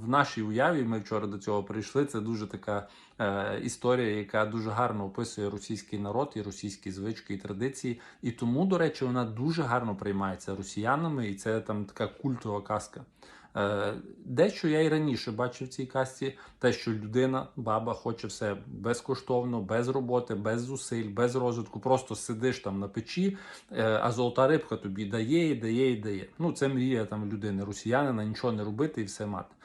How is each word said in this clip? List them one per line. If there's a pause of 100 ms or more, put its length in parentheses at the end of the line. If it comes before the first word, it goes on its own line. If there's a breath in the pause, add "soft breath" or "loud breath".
в
нашій
уяві,
ми
вчора
до
цього
прийшли,
це
дуже
така, (300 loud breath)
е,
історія,
яка
дуже
гарно
описує
російський
народ
і
російські
звички
і
традиції. (220 loud breath)
І
тому,
до
речі,
вона
дуже
гарно
приймається
росіянами,
і
це
там
така
культова
казка. (520 loud breath)
Е, (300)
дещо
я
і
раніше
бачив
в
цій
казці, (200 loud breath)
те,
що
людина,
баба,
хоче
все (100)
безкоштовно,
без
роботи,
без
зусиль,
без
розвитку,
просто
сидиш
там
на
печі, (360 loud breath)
е,
а
золота
рибка
тобі
дає,
і
дає,
і
дає. (100)
Ну,
це
мрія
там
людини,
росіянина,
нічого
не
робити
і
все
мати. (100)